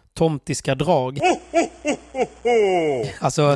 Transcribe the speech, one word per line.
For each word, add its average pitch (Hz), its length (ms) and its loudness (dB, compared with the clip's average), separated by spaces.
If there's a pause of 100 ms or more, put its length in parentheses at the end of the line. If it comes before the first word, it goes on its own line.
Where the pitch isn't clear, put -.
(140)
tomtiska 147 600 -2
drag. 139 440 0 (2000)
Alltså, 143 220 0 (140)